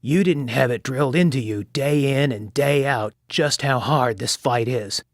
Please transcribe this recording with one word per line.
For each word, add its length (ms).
You 220
didn't 260
have 200
it 140
drilled 320
into 240
you 240
day 600
in 80
and 220
day 320
out 300
just 360
how 160
hard 400
this 160
fight 320
is. 360